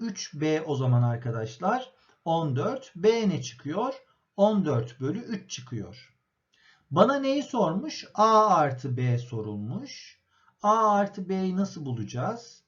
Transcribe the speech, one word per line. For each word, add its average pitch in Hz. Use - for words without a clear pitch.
üç 226
B 156
o 151
zaman 127
arkadaşlar 120
on 160
dört. 226
B 214
ne 147
çıkıyor? 202
On 202
dört 123
bölü 147
üç 233
çıkıyor. -
Bana 226
neyi 269
sormuş? 220
A 214
artı 139
B 123
sorulmuş. 113
A 214
artı 196
B'yi 185
nasıl 190
bulacağız? 123